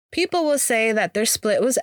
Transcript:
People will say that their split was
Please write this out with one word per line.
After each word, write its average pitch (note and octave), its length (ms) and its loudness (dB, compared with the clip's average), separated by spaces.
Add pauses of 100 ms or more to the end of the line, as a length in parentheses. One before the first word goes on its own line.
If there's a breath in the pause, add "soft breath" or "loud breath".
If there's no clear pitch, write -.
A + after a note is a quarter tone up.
(120)
People F4 320 0
will D4 140 2
say A3+ 340 0
that G#3 220 -2
their G#3 120 -2
split - 360 0
was B3 220 0